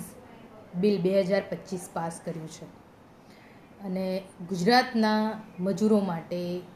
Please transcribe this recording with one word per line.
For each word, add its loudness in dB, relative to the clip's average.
બિલ 2
બે 4
હજાર 2
પચીસ -10
પાસ -6
કર્યું -8
છે -16
અને -4
ગુજરાતના 2
મજૂરો 4
માટે -4